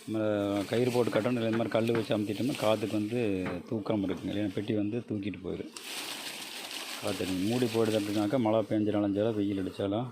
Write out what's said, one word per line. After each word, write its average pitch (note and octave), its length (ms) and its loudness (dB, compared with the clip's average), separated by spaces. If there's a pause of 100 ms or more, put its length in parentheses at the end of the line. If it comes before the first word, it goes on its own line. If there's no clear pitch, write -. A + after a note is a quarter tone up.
நம்ம G#2+ 160 -4 (520)
கயிறு B2 240 4
போட்டு A#2 180 4
கட்டணும், A#2 260 2
இல்லை A2+ 120 0
இந்த A2+ 100 2
மாதிரி A2+ 160 0
கல் A2+ 200 2
வச்சு A2 180 0
அமுத்திட்டோம்னா G#2+ 500 -2
காற்றுக்கு G#2+ 340 2
வந்து A2 220 0 (480)
தூக்கம் G#2+ 380 0
இருக்குங்க, F#2 260 -4
இல்லைன்னா G2+ 240 -2
பெட்டி A2 260 -2
வந்து G#2+ 160 2 (100)
தூக்கிட்டு G2 380 -4
போயிடும். F2 260 -6 (1300)
காற்று F#2+ 320 -2 (160)
மூடி B2 240 2
போயிடுது A2 260 4
அப்படின்னாக்கா G#2 460 0
மழை A2 240 4
பெஞ்சு G#2+ 260 2
நனைஞ்சாலும் G#2 440 2
வெயில் G2+ 240 0
அடித்தாலும் G2+ 480 -2